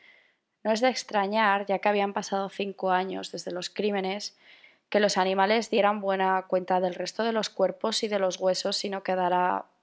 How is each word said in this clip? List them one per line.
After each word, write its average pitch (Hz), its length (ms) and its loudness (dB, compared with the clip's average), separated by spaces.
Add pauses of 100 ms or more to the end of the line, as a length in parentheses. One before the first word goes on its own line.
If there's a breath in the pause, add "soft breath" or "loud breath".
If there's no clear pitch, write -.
(640 soft breath)
No 214 80 0
es 220 80 2
de 254 100 4
extrañar, 208 760 0
ya 190 140 0
que 208 100 2
habían 202 240 0
pasado 196 360 -2
cinco 190 420 -4
años 185 400 -2
desde 175 200 -8
los 175 200 -8
crímenes, 202 680 -4 (520 soft breath)
que 208 100 2
los 208 180 4
animales 190 540 2
dieran 208 300 2
buena 190 460 0
cuenta 185 320 2
del 180 140 0
resto 180 300 -6
de 226 100 0
los 214 160 -2
cuerpos 190 540 0
y 226 40 -2
de 208 120 0
los 190 200 0
huesos 190 460 0
y 202 40 -4
no 196 120 -4
quedara, 185 640 2 (180)